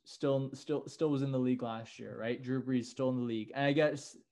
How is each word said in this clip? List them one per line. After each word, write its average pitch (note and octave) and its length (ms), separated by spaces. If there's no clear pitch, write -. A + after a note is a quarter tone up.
still, C3+ 480
still, - 360
still D#3+ 200
was C#3 140
in C#3 100
the C3 60
league B2+ 240
last A2+ 360
year, G#2+ 220
right? B2 220
Drew B2+ 200
Brees B2 220
still C3 240
in B2+ 80
the B2 80
league, A2+ 300
and C#3 100
I C#3+ 80
guess, D3 420